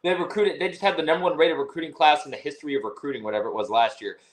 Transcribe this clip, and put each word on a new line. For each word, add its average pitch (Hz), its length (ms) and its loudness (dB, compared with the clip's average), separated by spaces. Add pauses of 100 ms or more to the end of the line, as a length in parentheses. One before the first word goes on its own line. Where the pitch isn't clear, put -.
They 180 120 0
recruited, 180 460 0
they 185 100 0
just - 120 -10
had 196 160 2
the 160 60 -2
number 165 220 2
one 147 120 0
rated 160 200 4
recruiting 151 360 -6
class 151 320 4
in 135 60 -12
the 127 60 -10
history 147 380 -6
of 135 80 -2
recruiting, 117 400 -8
whatever 107 260 -2
it 104 40 -6
was 104 160 -4
last 113 320 2
year, 101 160 -10 (160)